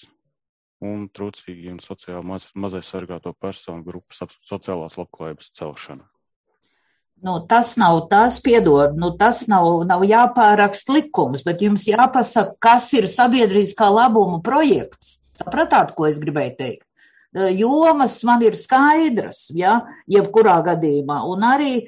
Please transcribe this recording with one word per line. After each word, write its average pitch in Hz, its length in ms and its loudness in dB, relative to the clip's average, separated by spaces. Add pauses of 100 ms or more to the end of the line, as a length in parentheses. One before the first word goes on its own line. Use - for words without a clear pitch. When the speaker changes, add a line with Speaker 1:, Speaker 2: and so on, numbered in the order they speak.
(800)
Speaker 1:
un 104 280 -12
trūcīgi 90 640 -16
un 87 80 -18
sociāli 87 480 -16
maz-, 92 240 -14
mazai 92 320 -10
sargāto 87 500 -14
personu 90 500 -14
grupas 90 380 -20
ap-, - 180 -16
sociālās 90 600 -12
labklājības 80 540 -18
celšanu. 73 520 -18 (1200)
Speaker 2:
Nu, 185 160 -6
tas 233 380 0
nav, 170 300 4
tas, 220 340 2
piedod, 151 540 4
nu, 170 180 -4
tas 226 320 0
nav, 185 220 2 (140)
nav 180 200 -2
jāpārakst 214 880 2
likums, 165 560 -2
bet 170 160 -4
jums 208 240 0
jāpasaka, 240 720 0
kas - 360 4
ir 220 120 2
sabiedriskā 214 840 2
labuma 214 520 2
projekts. 254 800 -2 (120)
Sapratāt, - 640 -2
ko 151 160 -2
es 147 80 -2
gribēju 147 400 -6
teikt? 123 300 -12 (480)
Jomas 247 880 0
man 240 200 2
ir 214 140 2
skaidras, 285 920 0
ja, 180 280 0 (260)
jebkurā 196 580 4
gadījumā. 147 640 -2
Un 185 220 -4
arī, 277 240 2 (180)